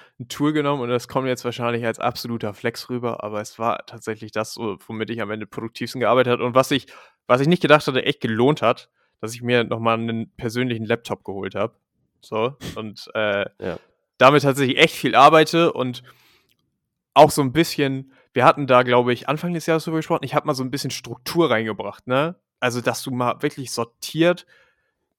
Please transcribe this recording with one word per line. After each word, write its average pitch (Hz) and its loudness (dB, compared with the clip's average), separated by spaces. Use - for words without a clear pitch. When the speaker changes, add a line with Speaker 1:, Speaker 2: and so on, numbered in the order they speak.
Speaker 1:
ein 120 -14
Tool 147 -2
genommen 143 0
und 120 -4
das 123 -2
kommt 131 -4
jetzt 127 -4
wahrscheinlich 120 -4
als 113 -4
absoluter 117 -6
Flex - -8
rüber, 120 -6
aber 104 -8
es - -14
war 113 -2
tatsächlich 110 -12
das, 107 -6
so, 107 -8
womit 113 -8
ich 117 -8
am 101 -6
Ende 107 -8
produktivsten 117 -10
gearbeitet 123 4
hab 120 0
und 120 -2
was 131 4
ich, 139 -2
was 123 4
ich 139 0
nicht 175 2
gedacht 147 6
hatte, 131 -2
echt - -4
gelohnt 120 2
hat, 117 0
dass 113 -10
ich 120 -14
mir 120 2
nochmal 113 -2
einen 113 -6
persönlichen 120 -4
Laptop 113 -4
geholt 98 -8
hab. 104 -4
So, 113 -4
und, 107 -14
äh, 104 -2
Speaker 2:
Ja. 92 -8
Speaker 1:
damit 139 8
tatsächlich 135 0
echt 156 4
viel - -2
arbeite 160 6
und 127 -6
auch 147 10
so 147 0
ein 131 -2
bisschen, 135 -2
wir 123 4
hatten 147 4
da, 123 6
glaub 123 2
ich, 120 -2
Anfang 151 -4
des 160 -8
Jahres 160 0
drüber 160 -4
gesprochen, 160 -4
ich 135 -8
hab 143 -2
mal 151 -2
so 131 -6
ein 131 -8
bisschen 135 -6
Struktur 147 -2
reingebracht, 107 -4
ne? 143 -2
Also, 123 -2
dass 117 -4
du 139 -8
mal 123 -4
wirklich 143 -6
sortiert 165 -2